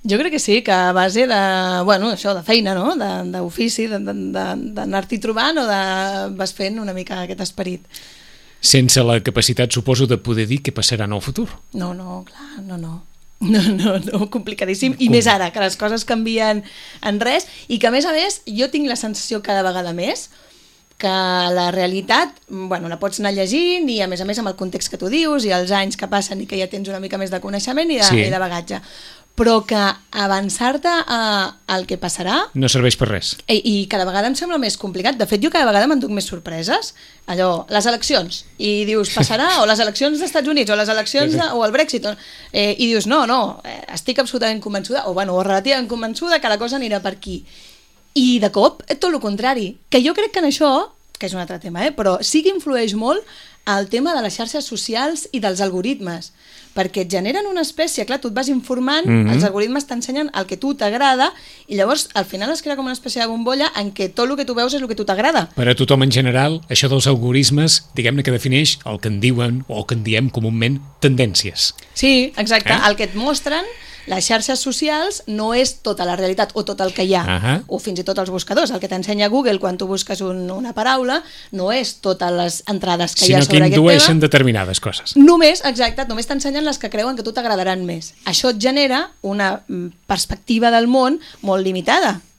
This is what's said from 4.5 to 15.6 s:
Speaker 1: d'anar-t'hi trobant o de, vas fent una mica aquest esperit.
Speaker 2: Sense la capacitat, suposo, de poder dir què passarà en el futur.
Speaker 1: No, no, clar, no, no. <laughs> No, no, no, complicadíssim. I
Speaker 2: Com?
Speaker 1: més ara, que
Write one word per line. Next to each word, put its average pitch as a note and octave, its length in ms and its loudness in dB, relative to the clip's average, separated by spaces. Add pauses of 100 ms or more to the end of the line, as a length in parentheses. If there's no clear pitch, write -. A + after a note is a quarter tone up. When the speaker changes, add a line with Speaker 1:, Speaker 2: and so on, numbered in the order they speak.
Speaker 1:
d'anar-t'hi G3 480 -4
trobant A#3+ 400 -2
o B3 80 0
de, G3+ 120 0 (560)
vas F#3+ 200 -4
fent G3+ 240 -4
una G3+ 160 -6
mica F#3 240 -8
aquest F#3 240 -8
esperit. F3+ 380 -8 (760)
Speaker 2:
Sense B2+ 420 4
la A#2 180 4
capacitat, A#2+ 520 0
suposo, B2+ 340 2
de A#2+ 100 2
poder A2 300 -2
dir C3 160 -2
què C#3 100 -4
passarà G#2+ 320 0
en G#2 120 -4
el G2 80 -4
futur. G#3 220 -4 (260)
Speaker 1:
No, F3+ 220 -6
no, F#3 300 -12
clar, C#4+ 400 -18
no, F#3 140 -10
no. E3 220 -10
<laughs> - 100 -20 (300)
No, G#3+ 200 4 (120)
no, F#3+ 220 2 (100)
no, G#3 240 -2
complicadíssim. G#3 720 -2
I C4 80 2
Speaker 2:
Com? A3+ 100 6
Speaker 1:
més A3 100 6
ara, G3 240 4
que G#3 120 -2